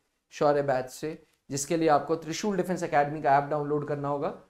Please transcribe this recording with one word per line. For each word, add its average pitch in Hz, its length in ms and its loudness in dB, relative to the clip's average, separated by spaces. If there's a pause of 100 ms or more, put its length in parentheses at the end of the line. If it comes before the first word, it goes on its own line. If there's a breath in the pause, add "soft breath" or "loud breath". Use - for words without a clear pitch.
(340)
शौर्य 147 300 4
बैच 131 260 -2
से, 156 280 -10 (320 soft breath)
जिसके 139 280 -2
लिए 165 120 2
आपको 147 280 4
त्रिशूल 165 400 -4
डिफेंस 175 260 -2
एकेडमी 147 380 0
का 139 160 4
ऐप 143 80 4
डाउनलोड 147 420 -2
करना 143 200 -4
होगा। 143 260 -4 (160)